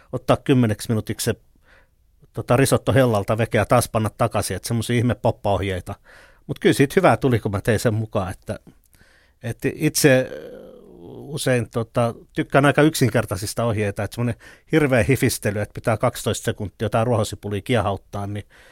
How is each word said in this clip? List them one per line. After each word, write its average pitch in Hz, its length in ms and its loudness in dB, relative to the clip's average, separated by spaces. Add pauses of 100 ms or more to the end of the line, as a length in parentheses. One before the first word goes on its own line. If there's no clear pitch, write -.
(120)
ottaa 123 240 0
kymmeneksi 123 520 2
minuutiksi 107 360 -4
se, 113 100 0 (1000)
tota, 120 240 0
risotto 123 360 2
hellalta 110 460 2
veke 117 200 0
ja 101 80 2
taas 123 220 2
panna 110 300 -2
takaisin. 104 380 -2
Et - 80 -10
semmosia 120 320 -2
ihme 120 180 0
poppaohjeita. 98 800 -2 (520)
Mut 147 120 -10
kyllä 175 140 4
siitä 139 240 2
hyvää 165 200 4
tuli, 123 220 2
kun 104 140 -6
mä 98 80 -4
tein 107 180 2
sen 113 160 0
mukaan, 107 360 -4
että, - 280 -12 (840)
että 117 320 -6
itse 147 560 2 (880)
usein, 120 540 -2
tota, 117 440 -2 (180)
tykkään 147 320 2
aika 143 180 4
yksinkertaisista 117 840 0
ohjeita, 107 380 -2
että 98 120 -8
semmonen 120 200 -4 (380)
hirveä 135 360 4
hifistely, 110 520 0
että - 140 -8
pitää 113 220 -2
kaksitoista - 480 -4
sekuntia 110 420 -6
jotain 113 200 0
ruohosipulia 104 560 -4
kiehauttaa, 101 640 -4
niin, 104 180 -10 (280)